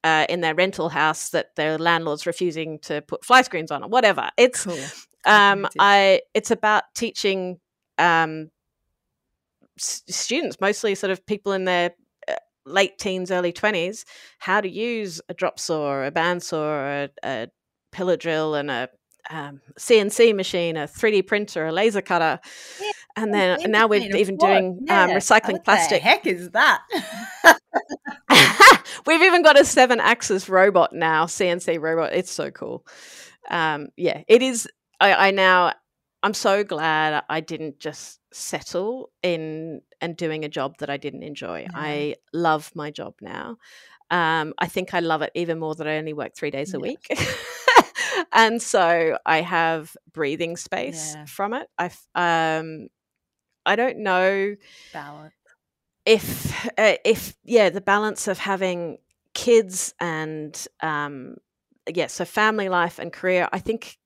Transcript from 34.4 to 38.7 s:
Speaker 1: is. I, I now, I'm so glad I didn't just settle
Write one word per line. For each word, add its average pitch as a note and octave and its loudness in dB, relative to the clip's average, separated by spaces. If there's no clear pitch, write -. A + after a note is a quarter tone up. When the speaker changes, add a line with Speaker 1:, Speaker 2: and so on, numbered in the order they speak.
Speaker 1:
is. C4 -4
I, G3 4
I - 0
now, F#3 4
I'm G#3 -2
so G3+ 0
glad D#3 -2
I D#3 -4
didn't D#3 -12
just - -14
settle G3+ -8